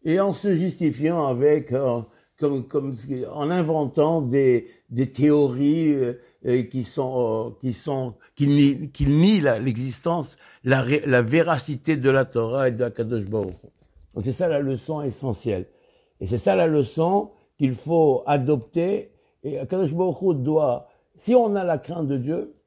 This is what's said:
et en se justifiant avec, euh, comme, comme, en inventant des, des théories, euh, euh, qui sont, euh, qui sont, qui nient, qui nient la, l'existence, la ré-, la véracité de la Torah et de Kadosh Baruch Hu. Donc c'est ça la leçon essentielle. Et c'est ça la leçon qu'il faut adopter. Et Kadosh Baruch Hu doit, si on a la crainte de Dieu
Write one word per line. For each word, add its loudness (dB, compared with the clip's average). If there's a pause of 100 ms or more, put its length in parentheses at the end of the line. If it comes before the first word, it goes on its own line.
et 0
en 0
se 0
justifiant 0
avec, 2
euh, 0 (380)
comme, -2
comme, -4 (360)
en -4
inventant 0
des, 2 (240)
des -2
théories, 2
euh, -2 (240)
euh, 2
qui -6
sont, -4
euh, -20
qui -4
sont, -6 (200)
qui 2
nient, 4
qui -2
nient 4
la, 2
l'existence, -4 (280)
la 2
ré-, 0
la 4
véracité 0
de 2
la 4
Torah -2
et 0
de -2
Kadosh -4
Baruch -4
Hu. -20 (460)
Donc -6
c'est -4
ça -2
la 0
leçon -4
essentielle. -6 (520)
Et -8
c'est -2
ça 0
la 2
leçon 0 (280)
qu'il 0
faut 2
adopter. -2 (320)
Et -8 (100)
Kadosh -2
Baruch -2
Hu 2
doit, 0 (260)
si -2
on 4
a -2
la -2
crainte -6
de -2
Dieu -6 (120)